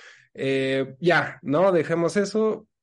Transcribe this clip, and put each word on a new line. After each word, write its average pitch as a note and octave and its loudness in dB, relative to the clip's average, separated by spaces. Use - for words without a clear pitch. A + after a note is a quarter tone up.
Eh, C3+ -2
ya, D#3+ 0
¿no? E3 2
Dejemos E3 0
eso, G#3+ -2